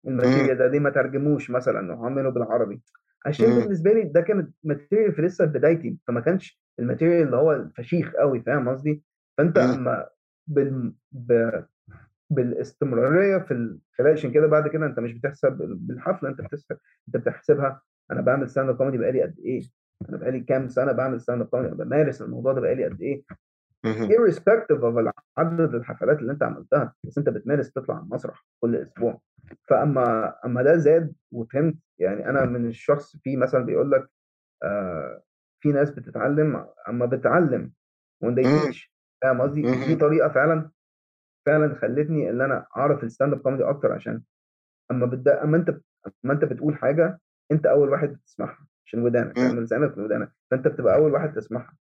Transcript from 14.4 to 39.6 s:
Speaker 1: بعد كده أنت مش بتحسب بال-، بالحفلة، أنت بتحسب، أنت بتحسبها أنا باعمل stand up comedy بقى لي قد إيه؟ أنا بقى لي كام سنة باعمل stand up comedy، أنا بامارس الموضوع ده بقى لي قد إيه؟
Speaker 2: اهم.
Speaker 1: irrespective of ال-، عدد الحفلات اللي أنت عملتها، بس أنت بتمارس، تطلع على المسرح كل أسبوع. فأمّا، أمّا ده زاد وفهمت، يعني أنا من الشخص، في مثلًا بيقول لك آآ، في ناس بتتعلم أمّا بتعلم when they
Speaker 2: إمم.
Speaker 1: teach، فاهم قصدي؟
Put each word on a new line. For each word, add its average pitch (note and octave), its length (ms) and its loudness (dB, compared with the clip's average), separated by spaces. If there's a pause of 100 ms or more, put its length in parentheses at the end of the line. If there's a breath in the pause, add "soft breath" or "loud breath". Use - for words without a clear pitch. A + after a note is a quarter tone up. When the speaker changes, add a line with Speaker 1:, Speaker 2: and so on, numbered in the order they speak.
Speaker 1:
بعد D3+ 200 4
كده D#3 180 -2
أنت A#2+ 140 -4
مش A#2 140 -6
بتحسب C#3 440 -2
بال-، D#2+ 180 -8
بالحفلة، C#3 540 -6
أنت C#3 120 -10
بتحسب، D3 360 -12 (300)
أنت A#2+ 100 -4
بتحسبها C#3 640 0 (300)
أنا B2+ 100 -4
باعمل B2+ 280 0
stand C3 260 -2
up - 40 -16
comedy C3+ 180 0
بقى A#2 140 0
لي C3 120 0
قد - 160 -8
إيه؟ B2+ 220 -6 (480)
أنا - 80 -10
بقى B2+ 140 -4
لي C3 80 -4
كام C3 280 -2
سنة B2+ 240 -2
باعمل B2+ 300 -2
stand A#2+ 220 -4
up - 40 -6
comedy، - 80 -4
أنا B2+ 200 -4
بامارس B2+ 460 -2
الموضوع A#2+ 320 -4
ده C3 80 -2
بقى C3 140 0
لي B2+ 100 -2
قد F#2 160 -8
إيه؟ C#3+ 220 -6 (640)
Speaker 2:
اهم. A2+ 280 0
Speaker 1:
irrespective G#3+ 680 2
of A#2 160 0
ال-، D#3 140 0 (260)
عدد E3 380 0
الحفلات A#2 440 -2
اللي B2+ 120 -6
أنت C#3+ 120 -2
عملتها، C#3 500 -2 (100)
بس - 140 -8
أنت C#3+ 120 0
بتمارس، C#3 420 -4
تطلع - 240 -8
على - 80 -14
المسرح - 420 -12 (140)
كل A#2 160 0
أسبوع. - 460 -4 (480)
فأمّا، A#2+ 680 2 (100)
أمّا B2 180 0
ده D#3 140 6
زاد D#3 360 2 (180)
وفهمت، C#3 440 -2 (240)
يعني G2 300 -2
أنا C3+ 160 2
من A#2+ 220 -2
الشخص، C#3+ 560 -2
في C#3+ 140 -4
مثلًا B2 280 0
بيقول C3 260 0
لك C3 180 0 (540)
آآ، E2+ 580 -6 (400)
في D3 100 2
ناس C#3+ 200 2
بتتعلم C3+ 760 -2 (240)
أمّا A#2+ 160 -2
بتعلم B2+ 680 0 (520)
when A#2 40 2
they B2+ 160 2
Speaker 2:
إمم. D3 260 4
Speaker 1:
teach، - 180 -16 (320)
فاهم B2+ 200 2
قصدي؟ C#3+ 200 -2